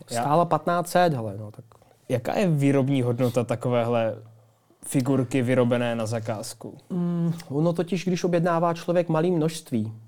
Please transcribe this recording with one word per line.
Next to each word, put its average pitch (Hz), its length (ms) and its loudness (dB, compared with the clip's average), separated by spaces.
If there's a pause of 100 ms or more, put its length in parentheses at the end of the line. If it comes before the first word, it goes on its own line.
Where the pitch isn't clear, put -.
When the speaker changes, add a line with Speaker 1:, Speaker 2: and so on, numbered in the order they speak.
(120)
Speaker 1:
Já 117 100 0
Speaker 2:
Stála 151 240 4
patnáct 170 440 0
set, 180 240 4
hele, 110 260 -4
no, 107 120 -12
tak. - 140 -18 (440)
Speaker 1:
Jaká 123 260 -2
je 208 120 2
výrobní 139 540 2
hodnota 120 420 0
takovéhle 117 720 0 (720)
figurky 131 560 0
vyrobené 120 540 2
na 113 100 -2
zakázku? 110 720 -8 (120)
Speaker 2:
Mm, 175 440 -2 (160)
ono 156 240 0
totiž, 175 320 -4
když 180 180 0
objednává 170 500 2
člověk 170 360 0
malý 160 220 2
množství 151 600 -2 (160)